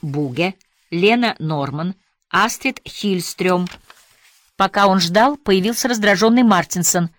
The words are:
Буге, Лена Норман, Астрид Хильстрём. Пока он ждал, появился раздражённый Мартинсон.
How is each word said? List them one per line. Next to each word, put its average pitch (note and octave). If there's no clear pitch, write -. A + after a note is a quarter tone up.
Буге, D3
Лена A3
Норман, D#3
Астрид A#3+
Хильстрём. F3+
Пока G3+
он F#3+
ждал, G#3
появился G3+
раздражённый G#3+
Мартинсон. F3